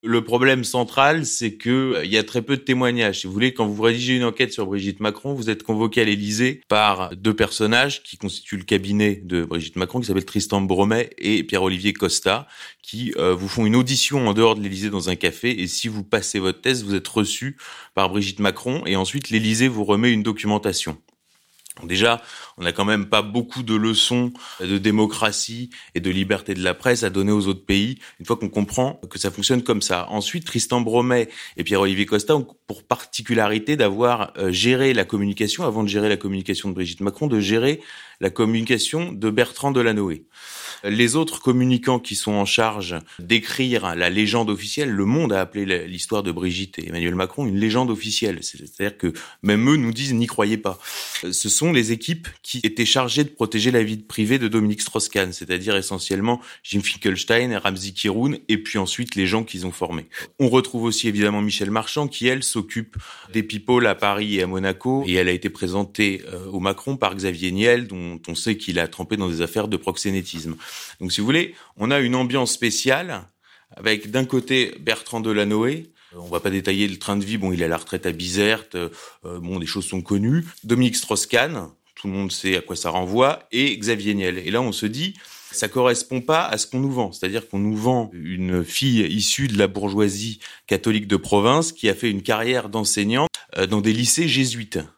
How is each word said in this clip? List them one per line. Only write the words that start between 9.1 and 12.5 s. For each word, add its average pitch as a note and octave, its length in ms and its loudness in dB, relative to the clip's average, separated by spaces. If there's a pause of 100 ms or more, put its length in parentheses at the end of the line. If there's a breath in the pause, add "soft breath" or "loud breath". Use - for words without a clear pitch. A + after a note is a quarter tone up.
de F2 180 0
Brigitte E2 320 -6
Macron, F2+ 240 -2
qui A#2+ 80 -4
s'appellent F#2+ 180 0
Tristan G2+ 360 0
Bromet G2+ 580 4
et G2 240 0
Pierre-Olivier F#2+ 520 0
Costa, F#2+ 520 0 (340 loud breath)